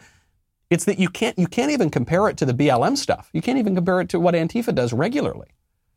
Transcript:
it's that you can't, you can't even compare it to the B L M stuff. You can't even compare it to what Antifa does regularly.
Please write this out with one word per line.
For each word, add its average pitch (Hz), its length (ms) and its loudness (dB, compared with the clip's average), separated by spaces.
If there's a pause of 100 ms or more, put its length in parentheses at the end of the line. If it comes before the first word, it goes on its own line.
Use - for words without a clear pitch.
(680)
it's 170 160 0
that 208 140 0
you 180 100 2
can't, - 300 -2
you 175 80 2
can't 262 240 -2
even 247 180 0
compare 165 400 0
it 175 100 -4
to - 60 -2
the 131 80 0
B 131 160 2
L 127 160 4
M 254 120 0
stuff. - 360 -4
You 165 80 -2
can't 254 180 0
even 208 160 0
compare 185 260 2
it - 100 -4
to 175 100 0
what 175 140 4
Antifa 175 400 -2
does 123 180 0
regularly. 156 560 -4 (480)